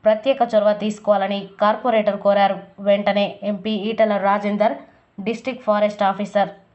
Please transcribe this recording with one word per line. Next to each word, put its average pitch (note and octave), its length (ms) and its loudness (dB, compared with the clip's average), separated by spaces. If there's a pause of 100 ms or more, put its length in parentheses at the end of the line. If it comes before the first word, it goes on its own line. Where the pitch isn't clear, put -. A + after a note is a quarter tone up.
ప్రత్యేక A3 340 2 (140)
చొరవ G#3 200 4 (100)
తీసుకోవాలని G3+ 580 -2 (220)
కార్పొరేటర్ G#3+ 640 0
కోరారు. G3+ 320 4 (320)
వెంటనే G3+ 380 2 (240)
ఎంపీ G#3 240 -6 (160)
ఈటల A3 260 0 (120)
రాజేందర్ G#3 460 0 (440)
డిస్ట్రిక్ట్ A3+ 500 -8
ఫారెస్ట్ G#3 420 0
ఆఫీసర్ G3 400 -2 (240)